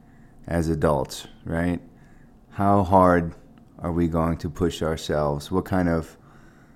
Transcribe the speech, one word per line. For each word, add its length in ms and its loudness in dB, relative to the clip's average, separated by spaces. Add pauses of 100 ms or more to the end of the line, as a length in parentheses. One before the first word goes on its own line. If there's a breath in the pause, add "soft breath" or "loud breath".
(440 soft breath)
as 240 -2
adults, 600 -2 (160)
right? 360 -2 (680 soft breath)
How 320 2
hard 500 4 (460)
are 140 -6
we 160 0
going 300 -2
to 120 -8
push 320 -4
ourselves? 680 -2
What 140 -2
kind 220 0
of 280 -2 (600 soft breath)